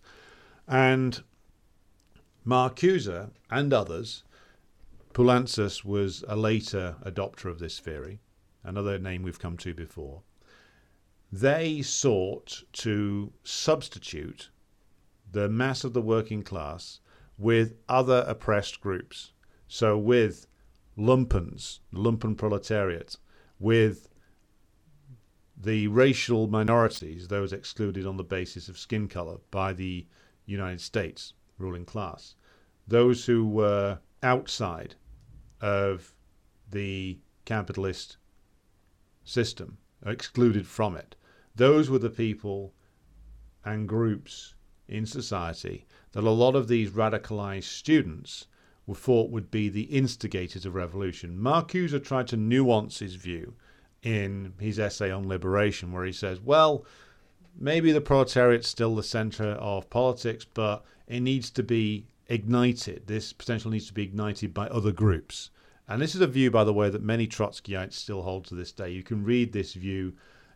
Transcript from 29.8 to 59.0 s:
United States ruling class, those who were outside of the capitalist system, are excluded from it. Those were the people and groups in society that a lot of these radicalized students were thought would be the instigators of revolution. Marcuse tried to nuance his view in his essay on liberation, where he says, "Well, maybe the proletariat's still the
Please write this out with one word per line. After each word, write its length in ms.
United 340
States 540
ruling 260
class, 500
those 360
who 220
were 540
outside 720
of 520
the 480
capitalist 720
system, 540
are 80
excluded 540
from 300
it. 200
Those 360
were 80
the 120
people 640
and 240
groups 640
in 180
society 800
that 120
a 60
lot 260
of 120
these 220
radicalized 760
students 800
were 80
thought 360
would 200
be 180
the 140
instigators 840
of 80
revolution. 640
Marcuse 640
tried 260
to 80
nuance 600
his 160
view 400
in 560
his 200
essay 320
on 180
liberation, 640
where 120
he 80
says, 280
"Well, 440
maybe 340
the 80
proletariat's 680
still 260
the 80